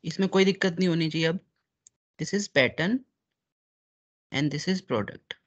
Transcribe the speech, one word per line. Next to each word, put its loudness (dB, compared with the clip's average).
इसमें -2
कोई 4
दिक्कत 0
नहीं 2
होनी 0
चाहिए। 0
अब -2
this -6
is -4
pattern 2
and 0
this -4
is -2
product। -4